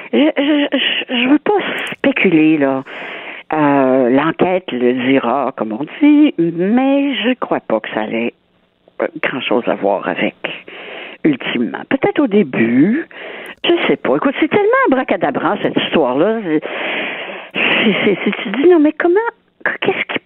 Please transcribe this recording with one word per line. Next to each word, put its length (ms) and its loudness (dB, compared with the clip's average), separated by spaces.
je, 60 2
je, 600 2
je, 360 -2
je 60 0
veux 80 4
pas 140 -2
spéculer, 600 4
là. 240 0
Euh, 580 4
l'enquête 600 0
le 220 2
dira, 460 0
comme 160 -4
on 120 -6
dit, 380 6
mais 800 0
je 240 0
crois 200 -2
pas 200 -2
que 120 -10
ça 100 -2
allait, 320 -4
euh, 40 -2
grand-chose 440 -2
à 80 0
voir 340 -2
avec, 260 -4
ultimement. 640 -2
Peut-être 320 -2
au 80 2
début, 760 2
je 80 2
sais 80 2
pas. 200 0
Écoute, 240 0
c'est 80 0
tellement 180 2
abracadabra, 720 0
cette 220 -2
histoire-là. 600 0
C'est, 160 0
c'est, 400 0
c'est, 200 2
c'est, 60 -2
tu 80 -8
dis, 80 6
non, 80 6
mais 140 4
comment, 260 2
qu'est-ce 320 -4
qui 140 -4